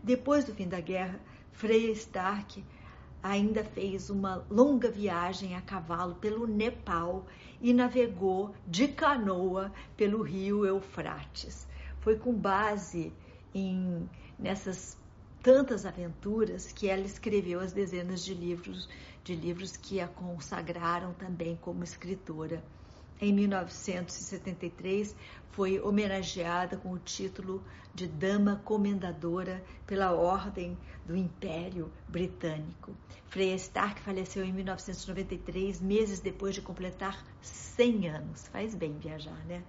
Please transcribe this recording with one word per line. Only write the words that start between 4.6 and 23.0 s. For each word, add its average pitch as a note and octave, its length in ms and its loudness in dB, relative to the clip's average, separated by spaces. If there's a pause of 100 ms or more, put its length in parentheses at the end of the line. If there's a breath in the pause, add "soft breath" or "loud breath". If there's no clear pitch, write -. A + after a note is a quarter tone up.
viagem F#3 640 -2
a F3+ 60 -6
cavalo F3 540 -4
pelo G#3+ 300 -2
Nepal G3 800 0 (340 loud breath)
e A#3+ 140 6
navegou G#3 800 4 (140)
de F#3+ 200 4
canoa G3 840 2 (260 loud breath)
pelo G#3+ 240 4
rio F#3+ 420 2
Eufrates. - 1040 -4 (340 loud breath)
Foi A3 160 6
com B3 160 0
base G3 800 2 (420 loud breath)
em, F#3 540 0 (300 loud breath)
nessas F#3+ 580 -6 (460)
tantas B3+ 440 8
aventuras F#3 840 -2
que - 160 -2
ela F#3+ 140 2
escreveu G3 580 0
as F#3 140 -4
dezenas F3+ 500 -2
de F#3+ 100 -4
livros, F3 540 -6 (360 loud breath)
de F3+ 120 -4
livros F3 400 -4
que F#3+ 240 -4
a F3 80 -2
consagraram F3 1040 -4
também E3+ 420 -4
como F3 280 -6
escritora. E3 800 -6 (580 loud breath)